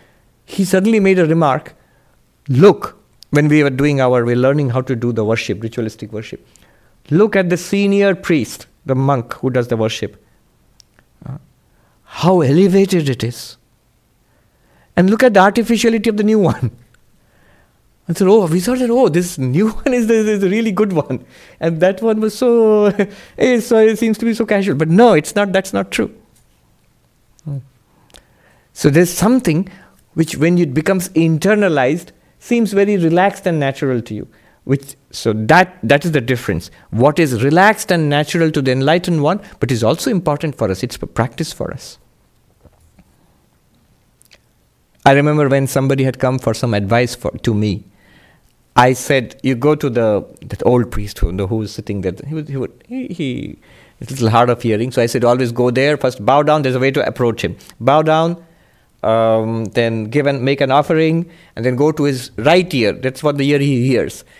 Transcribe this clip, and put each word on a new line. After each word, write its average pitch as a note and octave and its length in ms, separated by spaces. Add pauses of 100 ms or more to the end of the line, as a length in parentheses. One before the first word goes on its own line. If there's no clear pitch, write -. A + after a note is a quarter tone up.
(460)
he - 200
suddenly G#3+ 340
made F#3+ 200
a E3+ 60
remark, D3+ 500 (760)
"Look," D#3+ 480 (320)
when D3 180
we D3+ 160
were C#3+ 60
doing C3+ 320
our, B2 240
we A#2+ 80
were A#2+ 80
learning C#3 300
how C3 100
to B2+ 140
do A#2 180
the A2+ 100
worship, A2 400
ritualistic A2 480
worship, - 340 (640)
"Look G3+ 260
at F#3 140
the F3 80
senior G3+ 580
priest, D#3+ 520 (180)
the C3+ 100
monk C3+ 400
who C3 160
does A#2+ 160
the A#2 100
worship. A2 440 (1040)
Uh, - 120 (640)
how F3+ 380
elevated F3+ 640
it B2+ 160
is. - 340 (1400)
And F3+ 120
look A3 140
at A#3 120
the F#3+ 40
artificiality A3+ 720
of G#3 80
the G#3+ 60
new G#3+ 160
one." B2+ 360
<laughs> - 160 (1200)
I - 20
said, F#3 140
"Oh," G3+ 200
we E3 120
thought B3 200
that, B3 100
"Oh, B3+ 180
this F3 300
new C#3+ 320
<laughs> - 140
one C4 100
is A#3 140
the, A3+ 80
is G#3+ 280
a F#3 60
really A3 220
good G3 220
one. C#3 300 (360)
And E3 200
that F#3+ 220
one A3 180
was G#3+ 180
so, A3 480
<laughs> G3+ 520
eh, B3 220
so A3+ 200
it A3 200
seems A3 180
to A#3 80
be A#3 80
so A3 120
casual." G3 300
But D#3+ 140
no, G#3+ 240
it's D3+ 220
not, G3+ 180
that's F#3+ 200
not G3 180
true. - 220 (1300)
Hmm. C#3+ 120 (1160)
So - 160
there's E3+ 240
something G3 560 (440)
which D#3 220
when E3+ 220
it E3 160
becomes F3+ 360
internalized, E3 1000 (280)
seems A#3 340
very G3+ 240
relaxed F3+ 500
and E3 120
natural C3 420
to A2 120
you. G#2 140 (380)
Which, C#3 300 (160)
so - 220
that, D#3 480
that C#3+ 240
is E3+ 60
the D3 100
difference. A#2 480 (200)
What C3 280
is B2+ 260
relaxed F#3+ 480
and D#3+ 180
natural D#3 420
to D3+ 100
the C3 100
enlightened D#3 520
one, F#3 160 (200)
but B2+ 120
is A#2 120
also D3+ 280
important D#3 440
for G2+ 140
us. F#2+ 140
It's A#2+ 140
a - 100
practice - 460
for - 200
us. - 240 (3000)
I C#3 80
remember D3 340
when C3+ 180
somebody C3+ 380
had C3 160
come C3 180
for A#2 160
some A#2 220
advice A#2 400
for, - 160
to - 220
me, G#2 320 (920)
I B2+ 180
said, B2+ 500
"You B2+ 120
go C#3+ 200
to D3 140
the, A2 360 (180)
that - 220
old A#2+ 260
priest G#2 280
who, - 120 (140)
who A2 120
was G#2 160
sitting G2+ 280
there." F2+ 120 (120)
He D3 80
was, D3+ 140
he C#3 100
would, - 300
he, B3+ 200
he, C3+ 520 (400)
it's - 120
a - 20
little A#2+ 160
hard A#2+ 200
of A#2+ 120
hearing. A#2 300
So B2 100
I A#2 60
said, A#2 180
"Always B2 260
go B2 200
there, C#3 260
first B2 280
bow C#3 180
down, D3+ 180
there's C3 140
a B2+ 40
way C3+ 120
to C#3 140
approach A#2 380
him. E2+ 140 (240)
Bow C#3 200
down, D#3+ 420 (600)
um, A2+ 640
then A2+ 400
give C#3 200
and C#3 160
make C3+ 200
an C3 100
offering, D#3+ 580 (260)
and A2+ 100
then B2+ 100
go D3 160
to D3+ 120
his C3 340
right E3+ 360
ear. A2 200
That's - 280
what C#3+ 160
the C#3 120
ear C#3+ 100
he C3 280
hears. A2 360 (160)